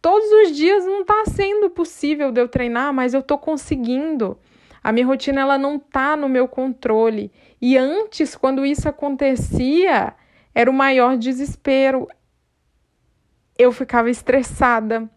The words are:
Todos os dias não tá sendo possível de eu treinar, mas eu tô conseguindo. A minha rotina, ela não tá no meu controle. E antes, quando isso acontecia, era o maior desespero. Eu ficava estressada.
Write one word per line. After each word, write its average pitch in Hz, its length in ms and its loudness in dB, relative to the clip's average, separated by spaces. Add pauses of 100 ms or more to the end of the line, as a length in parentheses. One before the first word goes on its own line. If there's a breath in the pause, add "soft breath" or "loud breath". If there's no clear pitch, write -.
Todos 415 240 4
os 415 260 6
dias 359 300 2
não 392 180 -2
tá 427 220 2
sendo 403 420 0
possível 302 640 -4
de 233 80 0
eu 240 80 0
treinar, 247 460 -4
mas 254 220 -2
eu 269 80 0
tô 285 160 -2
conseguindo. 269 960 -4 (460 soft breath)
A 214 80 -2
minha 247 160 2
rotina, 269 340 -2
ela 277 160 2
não 285 220 -4
tá 277 360 -2
no 285 140 -4
meu 254 180 0
controle. 226 840 -2 (280 soft breath)
E 254 160 2
antes, 311 600 -2
quando 269 280 0
isso 285 240 -2
acontecia, 277 1300 -2 (400 soft breath)
era 240 160 2
o 262 60 0
maior 262 420 2
desespero. 262 880 -2 (1500)
Eu 247 140 6
ficava 233 360 -2
estressada. 233 1080 -2